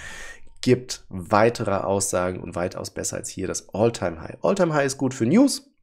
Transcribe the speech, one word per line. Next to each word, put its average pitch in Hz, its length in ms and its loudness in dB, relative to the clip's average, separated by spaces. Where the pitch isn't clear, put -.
gibt - 480 0
weitere 101 680 2
Aussagen 92 640 0
und - 140 -10
weitaus 92 380 -6
besser 90 240 -6
als - 140 -8
hier 92 160 -6
das - 260 -8
All-Time-High. 92 720 -2
All-Time-High 160 440 2
ist 135 120 -4
gut 131 160 -2
für 117 120 -2
News. 247 460 4